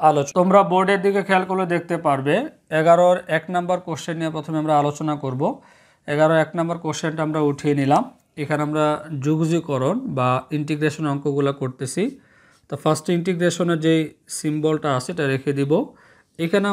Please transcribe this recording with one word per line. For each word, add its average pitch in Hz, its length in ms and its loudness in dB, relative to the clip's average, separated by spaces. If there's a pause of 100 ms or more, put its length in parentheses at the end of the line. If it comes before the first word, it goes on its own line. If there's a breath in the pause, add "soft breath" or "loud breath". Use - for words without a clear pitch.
আলোচনা। 147 320 2
তোমরা 190 200 6 (120)
বোর্ডের 190 340 2
দিকে 202 220 2
খেয়াল 185 220 2
করলে 190 240 -2
দেখতে 170 220 -2 (100)
পারবে 143 300 2 (440)
এগারোর 170 380 6 (200)
এক 156 60 -2 (120)
নাম্বার 180 220 -2 (100)
কোশ্চেন 160 320 -8
নিয়ে 160 160 -4
প্রথমে 156 260 -6
আমরা 156 200 0
আলোচনা 147 320 -2 (100)
করব। 131 180 -4 (720 soft breath)
এগারো 156 200 4 (100)
এক 156 140 -2
নাম্বার 165 260 -2
কোশ্চেনটা 160 440 -4
আমরা 156 120 -2 (100)
উঠিয়ে 143 320 0
নিলাম। 147 220 4 (380)
এখানে 147 260 -2
আমরা 151 180 0 (400)
যুগজীকরণ 156 680 0 (220)
বা 127 120 2 (280)
ইন্টিগ্রেশন 151 540 -2
অঙ্কগুলো 143 400 -2 (100)
করতেছি। 131 420 -4 (680 soft breath)
তো - 40 -8 (100)
ফার্স্ট 156 220 0 (120)
ইন্টিগ্রেশনের 170 680 0
যেই 160 160 4 (380)
সিম্বলটা 151 580 -2
আছে 123 160 -6
এটা 156 200 -2
রেখে 135 260 -2
দিব। 139 120 0 (720 soft breath)
এখানে 196 300 0